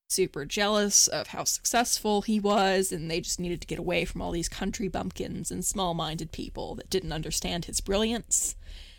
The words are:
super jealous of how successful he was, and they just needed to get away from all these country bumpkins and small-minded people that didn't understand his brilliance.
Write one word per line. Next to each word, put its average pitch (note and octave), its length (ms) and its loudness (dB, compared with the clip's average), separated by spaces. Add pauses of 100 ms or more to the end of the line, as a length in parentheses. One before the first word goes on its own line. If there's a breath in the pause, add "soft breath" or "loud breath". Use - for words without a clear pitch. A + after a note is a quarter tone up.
super E3+ 360 0
jealous G3+ 640 4
of - 180 -2
how F3+ 160 -6
successful G#3+ 800 2
he G#3+ 160 2
was, G3 540 4
and E3 180 -4
they E3+ 100 0
just - 200 -4
needed F3 200 -2
to - 60 -12
get - 140 -6
away F3 240 2
from F3 180 -6
all F3 80 -2
these E3+ 180 -2
country - 380 -4
bumpkins - 640 -4
and F3+ 140 -4
small-minded E3 680 -2
people - 460 -8
that - 120 -12
didn't F3 240 -2
understand D#3+ 520 -4
his - 160 -4
brilliance. A3 720 0 (440 loud breath)